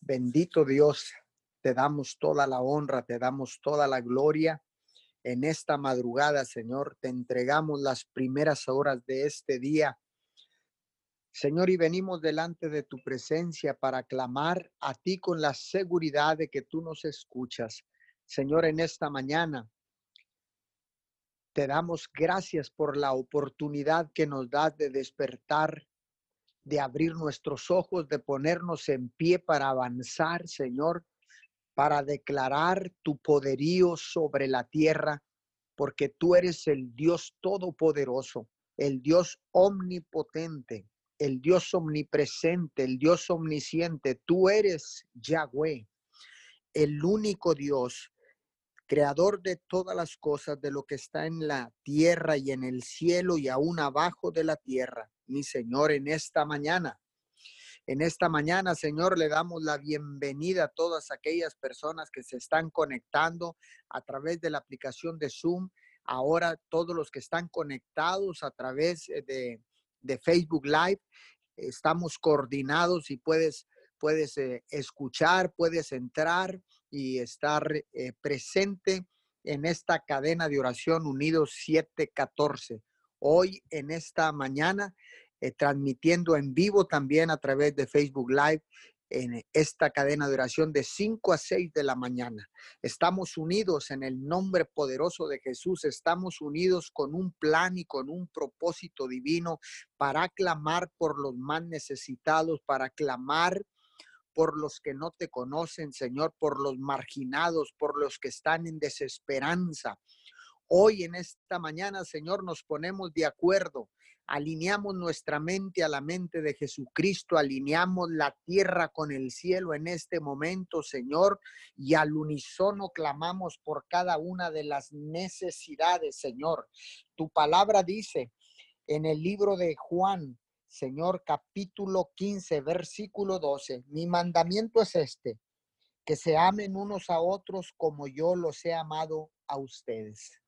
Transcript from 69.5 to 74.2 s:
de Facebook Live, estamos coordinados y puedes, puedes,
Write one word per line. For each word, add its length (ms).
de 160
Facebook 480
Live, 360
estamos 640
coordinados 920
y 60
puedes, 500
puedes, 380